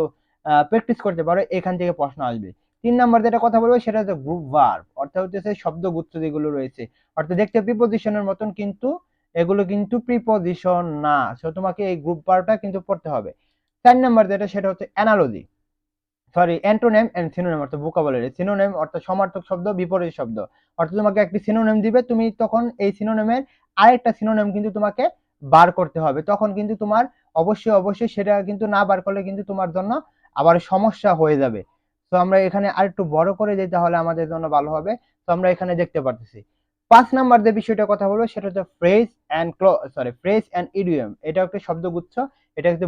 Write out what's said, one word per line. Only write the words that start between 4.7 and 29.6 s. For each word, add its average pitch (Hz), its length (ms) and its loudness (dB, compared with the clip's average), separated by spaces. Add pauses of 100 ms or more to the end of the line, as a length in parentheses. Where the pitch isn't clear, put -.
অর্থাৎ 165 220 -6
হচ্ছে 190 220 -8
যে 208 80 -4 (100)
শব্দগুচ্ছ 165 500 -6 (100)
যেগুলো 151 240 -4 (100)
রয়েছে, 131 260 -8 (340)
অর্থাৎ 160 240 -4
দেখতে 170 160 0 (100)
প্রিপোজিশনের 214 640 -2
মতন 214 200 -6 (100)
কিন্তু 202 300 -6 (460)
এগুলো 175 260 0 (100)
কিন্তু 202 240 -2 (120)
প্রিপোজিশন 180 760 0 (220)
না। 147 120 2 (220)
So - 60 -10 (120)
তোমাকে 185 240 -4 (100)
এই 180 120 -4
গ্রুপ 165 240 -4
ভার্বটা 185 260 2 (100)
কিন্তু 196 240 -6
পড়তে 190 220 -6
হবে। 110 220 -6 (520)
চার 247 200 10
নাম্বার 233 280 6
যেটা 202 220 -2
সেটা 196 180 -4
হচ্ছে 185 140 -10 (180)
analogy, 170 400 2 (920)
সরি, 175 200 2 (160)
antonym 220 360 2 (100)
and 175 180 -2
synonym 175 280 -2
অর্থাৎ 139 240 -8
vocabulary। 143 400 -2 (100)
synonym 196 340 0 (100)
অর্থাৎ 160 280 -6
সমার্থক 185 400 -2
শব্দ, 180 160 -4 (140)
বিপরীত 175 400 -2
শব্দ, 117 180 -8 (420)
অর্থাৎ 170 220 -2
তোমাকে 208 240 0
একটি 185 200 -4
synonym 220 400 2
দিবে, 226 140 2 (100)
তুমি 226 160 0 (160)
তখন 226 220 -2 (200)
এই 202 140 0
সিনোনিমের 220 440 -2 (360)
আরেকটা 240 420 6
সিনোনিম 214 360 0
কিন্তু 208 220 -4
তোমাকে 208 260 -2 (400)
বার 156 240 8 (100)
করতে 170 280 -2
হবে। 143 140 0 (120)
তখন 208 260 0
কিন্তু 208 160 -4 (100)
তোমার 214 200 2 (380)
অবশ্যই, 208 400 0
অবশ্যই 202 340 -2
সেটা 202 180 0 (140)
কিন্তু 208 180 -6 (100)
না 202 140 4
বার 190 160 2
করলে 196 220 -4
কিন্তু 196 240 -8
তোমার 190 240 -4